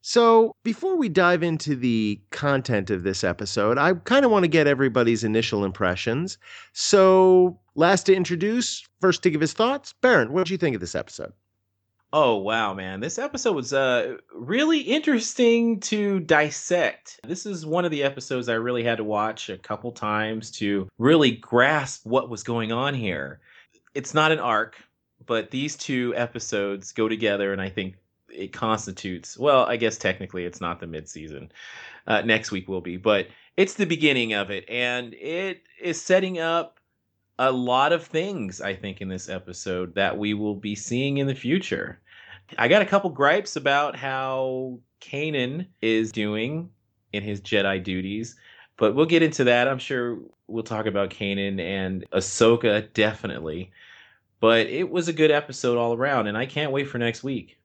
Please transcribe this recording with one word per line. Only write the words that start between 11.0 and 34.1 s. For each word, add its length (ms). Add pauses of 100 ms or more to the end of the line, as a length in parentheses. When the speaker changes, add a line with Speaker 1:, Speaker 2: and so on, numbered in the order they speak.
Speaker 2:
Oh, 240
wow, 360
man. 280
This 180
episode 340
was, 200
uh, 420 (180)
really 460
interesting 1040
to 400
dissect. 1040
This 180
is 200
one 180
of 80
the 120
episodes 440
I 60
really 320
had 140
to 40
watch 460
a 80
couple 340
times 600
to 360 (100)
really 340
grasp 760
what 240
was 140
going 280
on 220
here. 480 (520)
It's 200
not 180
an 80
arc, 380 (480)
but 260
these 240
two 400
episodes 800
go 160
together, 420
and 100
I 60
think 280 (340)
it 220
constitutes, 840
well, 280
I 120
guess 200
technically 460
it's 180
not 180
the 60
mid-season. 640 (560)
Uh, 160
next 300
week 160
will 140
be, 160
but 320 (260)
it's 200
the 100
beginning 480